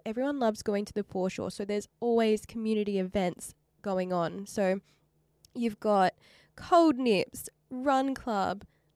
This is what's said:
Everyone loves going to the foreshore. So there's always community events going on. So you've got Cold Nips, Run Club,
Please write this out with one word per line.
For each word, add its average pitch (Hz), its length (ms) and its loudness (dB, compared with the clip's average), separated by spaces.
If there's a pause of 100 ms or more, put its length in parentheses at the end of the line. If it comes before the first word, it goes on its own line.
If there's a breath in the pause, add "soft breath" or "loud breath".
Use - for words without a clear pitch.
Everyone 262 340 -4
loves 220 220 0
going 202 220 -2
to - 100 -14
the 208 100 -4
foreshore. - 460 -4
So - 140 -8
there's 208 240 -4 (140)
always 226 440 2
community 214 540 -2
events 185 560 -2 (260)
going 185 300 -2
on. 180 340 -2
So 196 360 0 (760)
you've 233 240 -2
got 196 360 4 (420 soft breath)
Cold 330 400 6
Nips, 233 500 0 (220)
Run 269 440 0
Club, 202 520 -4 (300)